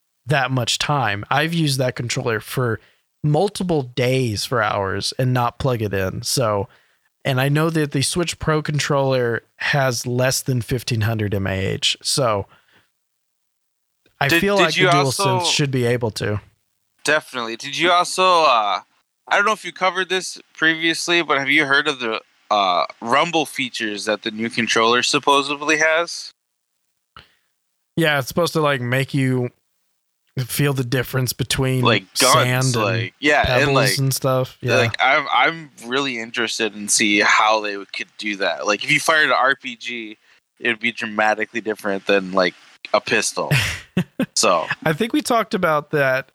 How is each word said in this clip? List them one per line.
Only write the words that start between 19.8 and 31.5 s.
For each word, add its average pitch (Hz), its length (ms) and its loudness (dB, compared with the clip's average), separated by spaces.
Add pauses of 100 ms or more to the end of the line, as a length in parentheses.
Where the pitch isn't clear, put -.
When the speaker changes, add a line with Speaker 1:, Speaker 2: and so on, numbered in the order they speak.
Speaker 2:
this 185 320 -6 (140)
previously, 165 680 0
but 147 160 0
have 135 100 -2
you 151 180 4
heard 139 220 2
of 139 100 -2
the, 110 220 -4 (300)
uh, 95 360 2 (140)
rumble 147 460 0
features 107 580 -6
that 104 180 -2
the 113 80 -4
new 110 180 -6
controller 117 540 2
supposedly 147 760 0
has? 160 520 -2 (1700)
Speaker 1:
Yeah, 151 240 2
it's 127 80 -6
supposed 170 240 -2
to, 160 80 0
like, 143 200 0
make 127 340 -2
you 127 360 0 (880)
feel 143 340 -2
the 131 120 -2
difference 123 480 -2
between 131 500 0